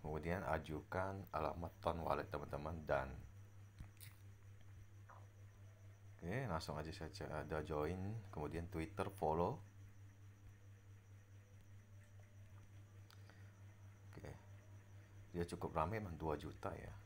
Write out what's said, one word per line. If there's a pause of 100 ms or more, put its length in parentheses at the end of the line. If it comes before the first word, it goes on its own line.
Kemudian
ajukan
alamat
ton
wallet,
teman-teman,
dan (3000)
oke,
langsung
aja
saja
ada
join, (160)
kemudian
Twitter
follow. (4000)
Oke. (960)
Dia
cukup
ramai,
emang
dua
juta
ya. (140)